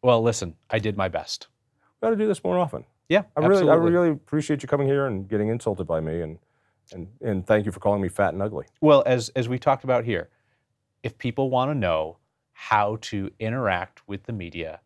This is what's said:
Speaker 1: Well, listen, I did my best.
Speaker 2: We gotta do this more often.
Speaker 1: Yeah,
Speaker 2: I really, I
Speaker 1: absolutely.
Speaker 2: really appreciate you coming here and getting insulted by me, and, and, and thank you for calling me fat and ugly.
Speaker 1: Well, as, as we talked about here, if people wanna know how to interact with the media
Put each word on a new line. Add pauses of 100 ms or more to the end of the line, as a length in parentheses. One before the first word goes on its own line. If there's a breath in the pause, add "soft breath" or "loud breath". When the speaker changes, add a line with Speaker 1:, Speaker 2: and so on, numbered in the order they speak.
Speaker 1:
Well,
listen, (160)
I
did
my
best. (520)
Speaker 2:
We
gotta
do
this
more
often. (240)
Speaker 1:
Yeah, (140)
Speaker 2:
I
really,
I
Speaker 1:
absolutely.
Speaker 2:
really
appreciate
you
coming
here
and
getting
insulted
by
me,
and, (540)
and, (120)
and
thank
you
for
calling
me
fat
and
ugly. (140)
Speaker 1:
Well,
as,
as
we
talked
about
here, (760)
if
people
wanna
know (340)
how
to
interact
with
the
media